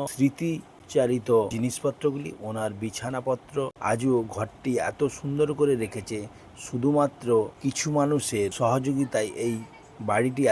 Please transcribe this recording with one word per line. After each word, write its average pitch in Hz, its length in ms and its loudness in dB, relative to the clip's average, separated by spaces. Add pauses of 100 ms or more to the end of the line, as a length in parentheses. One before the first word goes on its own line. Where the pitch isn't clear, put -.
(120)
স্মৃতিচারিত 135 1160 0 (240)
জিনিসপত্রগুলি, 139 760 -2 (180)
ওনার 110 220 -2 (120)
বিছানাপত্র। 127 760 -6 (340)
আজও 123 240 2 (140)
ঘরটি 110 440 -6 (180)
এত - 100 -12 (180)
সুন্দর 143 360 0
করে 143 220 2
রেখেছে 107 420 -6 (480)
শুধুমাত্র 139 600 0 (340)
কিছু 139 280 -2
মানুষের 143 580 0 (120)
সহযোগিতায় 127 720 0 (160)
এই 117 100 0 (440)
বাড়িটি 120 520 2